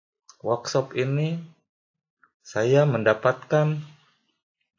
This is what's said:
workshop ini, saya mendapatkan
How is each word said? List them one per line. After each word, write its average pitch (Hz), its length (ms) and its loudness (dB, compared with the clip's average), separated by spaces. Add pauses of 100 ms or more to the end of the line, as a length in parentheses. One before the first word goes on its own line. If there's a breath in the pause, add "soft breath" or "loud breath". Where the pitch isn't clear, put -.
(420)
workshop 120 560 -4
ini, 147 400 -2 (1040)
saya 131 480 2
mendapatkan 127 880 0 (1000)